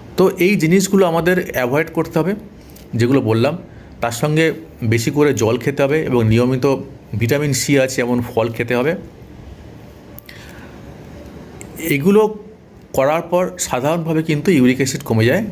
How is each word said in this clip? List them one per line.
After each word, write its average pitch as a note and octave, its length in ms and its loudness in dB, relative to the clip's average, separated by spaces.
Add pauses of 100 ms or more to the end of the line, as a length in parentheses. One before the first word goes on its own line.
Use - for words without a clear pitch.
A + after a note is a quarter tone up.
(180)
তো F#3 120 6
এই F#3+ 260 2
জিনিসগুলো F#3 520 4
আমাদের E3+ 440 0
অ্যাভয়েড C3+ 420 0
করতে E3 260 -2
হবে, F3+ 160 -2 (600)
যেগুলো A#2+ 260 2
বললাম। A#2 360 0 (440)
তার A#2 100 -2
সঙ্গে D3+ 420 0 (300)
বেশি A#2 280 0
করে D3 220 4
জল A2+ 240 2
খেতে C#3 260 -2
হবে D3 200 0
এবং A#2+ 240 2
নিয়মিত B2+ 480 2 (440)
ভিটামিন C#3 340 0
সি C#3 260 2
আছে C3 220 0
এমন B2 200 0
ফল A#2 280 0
খেতে A#2+ 260 -4
হবে। C#3+ 200 0 (2750)
এগুলো F3+ 560 2 (580)
করার D3 280 2
পর F3+ 360 -2
সাধারণভাবে D#3+ 680 -2
কিন্তু D#3+ 280 0
ইউরিক B2+ 260 4
অ্যাসিড C3+ 240 -2
কমে A2 240 2
যায়। E3+ 260 2